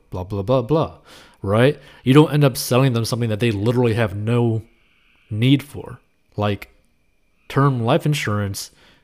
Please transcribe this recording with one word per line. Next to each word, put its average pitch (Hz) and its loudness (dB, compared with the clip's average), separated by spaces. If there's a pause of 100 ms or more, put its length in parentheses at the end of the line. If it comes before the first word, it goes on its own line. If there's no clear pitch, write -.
(120)
blah, 92 -8
blah, 98 -6
blah, 127 0
blah," 131 -2 (420)
right? 117 2 (240)
You 131 4
don't 151 6
end 147 2
up 135 2
selling 127 2
them 117 -2
something 117 -4
that 107 -4
they 117 0
literally 117 0
have 104 -2
no 113 -2 (680)
need 127 2
for, - -16 (360)
like 104 -4 (760)
term 135 2
life 139 0
insurance 104 -4 (320)